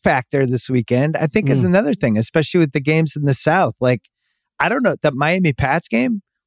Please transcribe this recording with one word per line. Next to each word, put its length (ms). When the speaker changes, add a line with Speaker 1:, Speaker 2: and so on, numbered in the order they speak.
Speaker 1:
factor 420
this 240
weekend, 460
I 120
think, 220
is 140
Speaker 2:
Mm. 40
Speaker 1:
another 260
thing, 240
especially 420
with 140
the 80
games 340
in 80
the 100
South. 460
Like, 220
I 100
don't 140
know, 180
that 140
Miami 380
Pats 340
game, 340